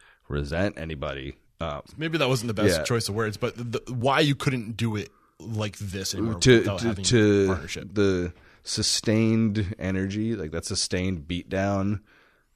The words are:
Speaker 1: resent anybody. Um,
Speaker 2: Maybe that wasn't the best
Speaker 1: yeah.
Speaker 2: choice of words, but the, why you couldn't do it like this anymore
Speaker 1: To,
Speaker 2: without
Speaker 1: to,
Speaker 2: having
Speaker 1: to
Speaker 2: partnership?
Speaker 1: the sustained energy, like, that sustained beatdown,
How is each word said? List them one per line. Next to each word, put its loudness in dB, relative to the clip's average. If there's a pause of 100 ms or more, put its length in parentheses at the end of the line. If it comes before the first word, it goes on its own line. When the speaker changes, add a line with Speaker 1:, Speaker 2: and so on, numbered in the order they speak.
(300)
Speaker 1:
resent -2
anybody. -8 (240)
Um, -6 (160)
Speaker 2:
Maybe -4
that 2
wasn't 0
the -2
best 4
Speaker 1:
yeah. -2
Speaker 2:
choice 0
of -4
words, -2
but -4
the, -6 (120)
why 2
you 4
couldn't -2
do 0
it -6 (300)
like -6
this -6
anymore -2
Speaker 1:
To, 8
Speaker 2:
without 0
Speaker 1:
to, -2
Speaker 2:
having -4
Speaker 1:
to 6
Speaker 2:
partnership? -4
Speaker 1:
the 2 (300)
sustained 2
energy, -2
like, -8
that -6
sustained -4
beatdown, -2 (540)